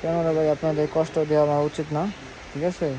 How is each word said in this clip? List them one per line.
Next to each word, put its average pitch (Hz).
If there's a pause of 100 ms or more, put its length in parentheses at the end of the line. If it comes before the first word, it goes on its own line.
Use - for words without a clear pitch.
কেন 165
রে 165
ভাই, 156
আপনাদের 151
কষ্ট 160 (100)
দেওয়া 151
আমার 147
উচিত 151
না, 151 (440)
ঠিক 143
আছে? 180 (120)